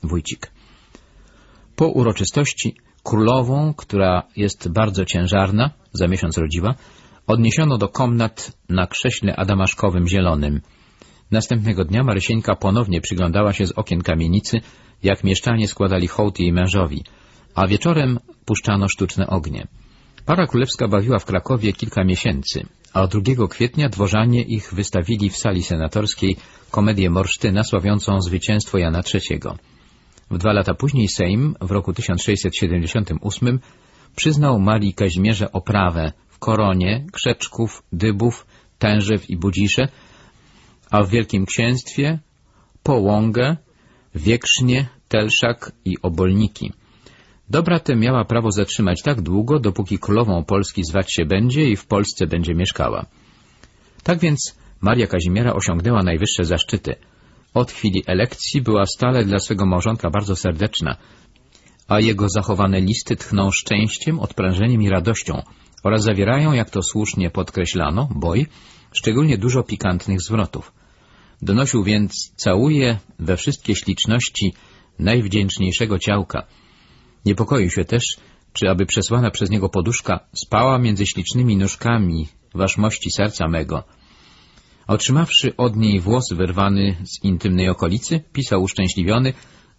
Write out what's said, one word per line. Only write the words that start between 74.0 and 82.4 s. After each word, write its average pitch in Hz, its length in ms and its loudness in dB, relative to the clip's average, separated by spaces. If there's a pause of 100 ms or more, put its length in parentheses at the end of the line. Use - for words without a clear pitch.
najwdzięczniejszego 98 1000 0
ciałka”. 101 480 -2 (800)
Niepokoił 101 440 2
się 87 140 0
też, 120 180 0 (500)
czy - 180 0
aby 92 160 2
przesłana 110 440 0
przez 95 200 -2
niego 98 180 0
poduszka 95 520 -2 (260)
spała 127 320 2
między 104 280 2
ślicznymi 117 500 0
nóżkami 95 720 0 (260)